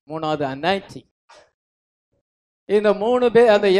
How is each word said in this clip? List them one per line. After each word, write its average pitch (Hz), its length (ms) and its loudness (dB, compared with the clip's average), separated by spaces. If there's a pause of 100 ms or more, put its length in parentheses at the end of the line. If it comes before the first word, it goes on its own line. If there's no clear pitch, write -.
மூணாவது 156 400 -6
அனாயிண்டிங். 147 600 -8 (1600)
இந்த 208 260 0
மூணு 247 360 -2
பேர், 226 220 4
அந்த 202 160 2 (120)